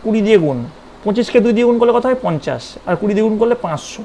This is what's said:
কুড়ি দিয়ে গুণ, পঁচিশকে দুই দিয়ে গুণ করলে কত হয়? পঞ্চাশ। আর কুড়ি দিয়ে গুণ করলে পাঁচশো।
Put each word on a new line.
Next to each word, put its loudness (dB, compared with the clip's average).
কুড়ি 0
দিয়ে 4
গুণ, 0
পঁচিশকে 2
দুই 2
দিয়ে 2
গুণ 2
করলে 4
কত 0
হয়? 0
পঞ্চাশ। -4
আর 0
কুড়ি -2
দিয়ে 2
গুণ -2
করলে 2
পাঁচশো। -8